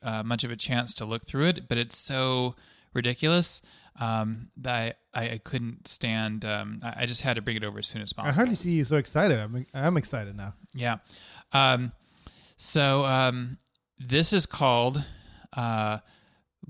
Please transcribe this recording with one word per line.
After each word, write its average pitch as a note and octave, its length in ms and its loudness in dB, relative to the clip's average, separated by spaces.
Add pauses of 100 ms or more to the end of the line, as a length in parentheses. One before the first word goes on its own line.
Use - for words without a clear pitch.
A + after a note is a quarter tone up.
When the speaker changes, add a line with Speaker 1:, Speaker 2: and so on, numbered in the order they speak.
Speaker 1:
uh, A2 220 -4
much A#2 200 -2
of A#2+ 60 -4
a A#2+ 60 -6
chance A#2+ 400 -2
to A2 100 -4
look A2+ 220 -6
through C#3 180 0
it, D3+ 240 0
but A#2+ 80 0
it's A#2 180 -4
so C3 600 0 (400)
ridiculous, D#3 680 2 (380)
um, A2+ 580 -4
that A#2+ 400 -4 (160)
I, A#2 120 -4
I, A#2 80 -4
I A2 40 -8
couldn't A#2+ 500 -6
stand, A2 580 -2
um, G#2+ 380 -6
I, A#2 180 -8
I B2 40 2
just A#2+ 160 -2
had B2+ 140 0
to A2 80 -4
bring A2+ 140 -2
it G#2+ 60 -4
over G#2 140 -6
as G#2 100 0
soon A2 140 -2
as G2+ 160 -8
Speaker 2:
I G#2+ 60 -10
Speaker 1:
possible. C#3 120 0
Speaker 2:
hardly A3+ 200 4
see F3 160 -2
you D#3 120 4
so D3 140 2
excited. D3+ 400 2
I'm, A2+ 380 -6
I'm D#3+ 220 2
excited G#2 380 -4
now. G2+ 200 -10 (180)
Speaker 1:
Yeah. A#2+ 240 -2 (540)
Um, C3 400 4 (680)
so, C#3 480 2
um, B2+ 540 0 (400)
this D#3+ 340 4
is F#3+ 140 6
called, C3 560 4 (520)
uh, A2 440 -2 (720)